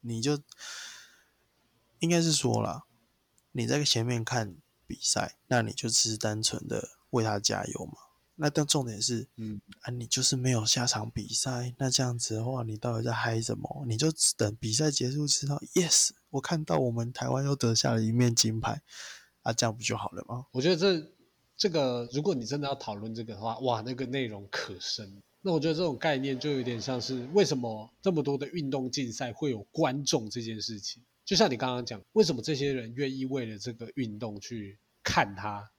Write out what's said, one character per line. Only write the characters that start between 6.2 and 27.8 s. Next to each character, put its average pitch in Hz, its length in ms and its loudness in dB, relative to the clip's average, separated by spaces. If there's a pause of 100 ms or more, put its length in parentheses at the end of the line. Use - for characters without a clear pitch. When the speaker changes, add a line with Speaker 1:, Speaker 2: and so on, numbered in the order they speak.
Speaker 1:
纯 - 240 -2
的 - 260 -4 (180)
为 120 120 2
他 107 160 0
加 101 280 0
油 - 180 -6
嘛。 - 80 -12 (440)
那 147 120 0
但 147 180 2
重 139 200 2
点 107 160 -6
是， 117 340 -2
Speaker 2:
嗯。 107 240 -6 (220)
Speaker 1:
啊， - 80 -8
你 120 160 -6
就 131 160 0
是 127 120 4
没 127 160 2
有 117 140 4
下 120 220 2
场 113 240 -2
比 107 180 -6
赛， 123 480 -2
那 131 140 0
这 131 120 2
样 123 160 0
子 110 180 -2
的 110 60 0
话， 127 200 -2
你 110 160 -4
到 120 180 -2
底 113 80 -2
在 120 80 0
嗨 117 260 0
什 113 200 -2
么？ - 280 -8
你 113 120 0
就 156 120 2 (280)
等 107 200 0
比 110 140 -2
赛 151 180 4
结 131 200 0
束 147 160 -2
知 143 200 0
道， 143 160 -2 (120)
“Yes， - 380 4 (180)
我 139 100 0
看 156 240 0
到 165 140 2
我 127 120 4
们 117 220 -2
台 127 160 -4
湾 131 160 2
又 139 100 2
得 117 200 4
下 120 180 4
了 113 100 4
一 110 80 4
面 120 240 6
金 113 240 2
牌。” 117 220 -2 (640)
啊， 117 100 0
这 117 140 0
样 110 100 0
不 120 60 -12
就 110 120 -2
好 101 180 -4
了 90 140 -10
吗？ 123 260 -8
Speaker 2:
我 127 100 -2
觉 165 80 4
得 180 60 4
这， 165 360 2 (420)
这 - 140 2
个， 127 460 2
如 147 80 2
果 180 120 4
你 120 120 -2
真 143 160 -2
的 143 40 -2
要 139 80 0
讨 113 200 -6
论 110 200 -8
这 117 80 -6
个 110 120 -8
的 95 60 -12
话， 113 180 -2
哇， 120 240 2
那 123 100 -4
个 123 140 -4
内 131 180 0
容 101 260 -8
可 - 300 -6
深。 101 420 -8 (220)
那 190 60 2
我 165 80 4
觉 143 80 2
得 165 80 4
这 165 80 0
种 156 160 0
概 156 180 2
念 135 220 0
就 147 140 0
有 131 100 0
点 120 180 -2
像 127 200 -2
是， 123 320 -4
为 196 120 8
什 143 140 2
么 110 420 -6